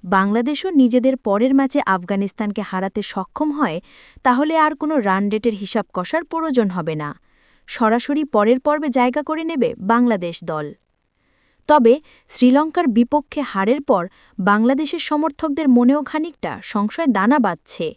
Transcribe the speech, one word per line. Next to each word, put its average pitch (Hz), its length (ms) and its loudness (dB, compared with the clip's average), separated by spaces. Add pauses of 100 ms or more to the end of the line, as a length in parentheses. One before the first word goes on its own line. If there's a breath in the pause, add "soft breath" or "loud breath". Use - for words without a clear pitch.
বাংলাদেশও 214 680 0
নিজেদের 254 460 4
পরের 226 380 0
ম্যাচে 269 300 2
আফগানিস্তানকে 196 760 -4
হারাতে 190 400 -6
সক্ষম 208 500 -4
হয়, 254 260 -2 (460 soft breath)
তাহলে 269 340 2
আর 311 180 2
কোনো 311 240 -2
রান 196 300 0
রেটের 220 260 -2
হিসাব 202 380 -4
কষার 311 300 -4
প্রয়োজন 294 460 0
হবে 165 260 -4
না। 147 140 -6 (580)
সরাসরি 247 580 0
পরের 226 340 2
পর্বে 302 300 -2
জায়গা 254 340 0
করে 311 200 -6
নেবে 320 260 -2 (120)
বাংলাদেশ 208 600 0
দল। 156 220 -6 (1040)
তবে 254 240 8 (360 soft breath)
শ্রীলঙ্কার 294 580 2
বিপক্ষে 262 540 0
হারের 226 400 -2
পর 202 220 2 (340 soft breath)
বাংলাদেশের 240 640 0
সমর্থকদের 302 680 -2
মনেও 247 340 4
খানিকটা 311 480 -8 (120)
সংশয় 214 440 -4
দানা 220 320 2
বাঁধছে। 180 580 -4